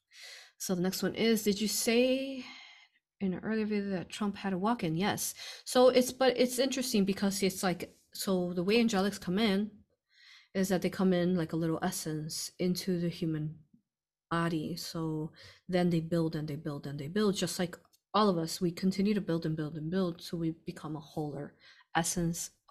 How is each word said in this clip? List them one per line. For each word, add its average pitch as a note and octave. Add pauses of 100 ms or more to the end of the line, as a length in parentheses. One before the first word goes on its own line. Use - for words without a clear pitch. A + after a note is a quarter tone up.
(580)
So -
the F3+
next F#3
one F#3
is, A3
did G#3
you A3
say B3+ (760)
in F#3+
an -
earlier G#3+
video G#3
that F3+
Trump G3+
had F#3+
a F3+
walk-in? F3+
Yes. - (300)
So B3+
it's, B3+
but B3+
it's B3
interesting B3+
because G3
it's F#3
like, F3 (180)
so F#3+
the F3+
way G#3+
angelics G3+
come F3+
in G#3 (840)
is F#3+
that F3+
they F#3
come F#3+
in F3
like D#3+
a E3
little E3
essence D#3
into F3+
the E3+
human D#3 (760)
body. E3
So D#3+ (360)
then F3+
they E3+
build E3
and D3+
they C#3+
build D3+
and C#3+
they C#3
build, G3+
just -
like F3+ (380)
all G#3
of F3
us, E3
we F3
continue F#3+
to G#3
build E3
and D#3
build D#3
and D#3
build, F3+
so -
we E3 (140)
become D#3
a D3
wholer D3 (460)
essence, E3+ (200)